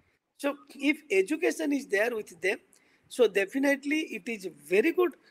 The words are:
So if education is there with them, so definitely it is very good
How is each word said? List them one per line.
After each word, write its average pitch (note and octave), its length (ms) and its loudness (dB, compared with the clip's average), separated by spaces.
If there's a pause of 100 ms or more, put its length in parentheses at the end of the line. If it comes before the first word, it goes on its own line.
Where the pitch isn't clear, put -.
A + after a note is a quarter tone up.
(360)
So C#4+ 200 -4 (200)
if C#4+ 220 0 (120)
education D4+ 640 0
is C4+ 160 -2
there A3 260 0
with G3+ 260 -12
them, G3 180 -2 (500)
so A#3+ 180 2
definitely C#4 720 0 (140)
it A3 140 -12
is G3 200 -6 (200)
very A3 240 2
good F4 200 2 (180)